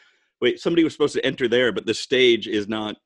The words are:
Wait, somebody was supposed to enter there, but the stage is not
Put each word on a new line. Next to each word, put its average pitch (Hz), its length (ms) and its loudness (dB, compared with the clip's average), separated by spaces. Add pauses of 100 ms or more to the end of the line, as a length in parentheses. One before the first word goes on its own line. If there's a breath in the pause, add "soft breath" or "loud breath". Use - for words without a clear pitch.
(420 soft breath)
Wait, - 180 0
somebody 170 240 0
was 147 80 0
supposed 147 220 -2
to - 120 -4
enter 131 220 -2
there, 120 240 2
but 98 140 -6
the 110 80 -2
stage 123 560 2
is 101 180 -2
not 107 380 -6